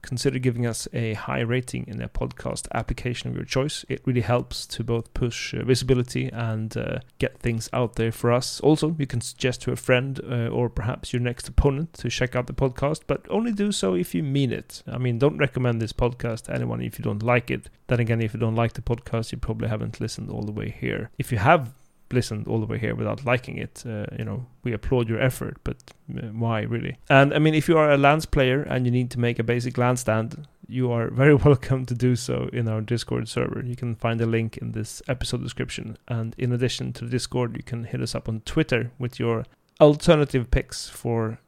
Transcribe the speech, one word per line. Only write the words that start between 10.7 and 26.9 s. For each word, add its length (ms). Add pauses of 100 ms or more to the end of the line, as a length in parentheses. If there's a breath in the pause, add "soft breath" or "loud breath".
perhaps 420
your 80
next 280
opponent 460
to 140
check 280
out 100
the 60
podcast, 560
but 220
only 200
do 220
so 220
if 200
you 80
mean 300
it. 340
I 120
mean, 200
don't 200
recommend 440
this 100
podcast 500
to 120
anyone 280
if 180
you 20
don't 220
like 260
it. 180 (200)
Then 100
again, 240
if 100
you 60
don't 160
like 200
the 80
podcast, 500
you 60
probably 280
haven't 340
listened 300
all 120
the 100
way 180
here. 480
If 140
you 60
have 360 (380)
listened 360
all 120
the 60
way 120
here 160
without 300
liking 340
it. 280
Uh, 200 (120)
you 60
know, 220 (160)
we 100
applaud 360
your 120
effort, 440
but, 120 (400)
uh, 120
why 340
really? 340 (120)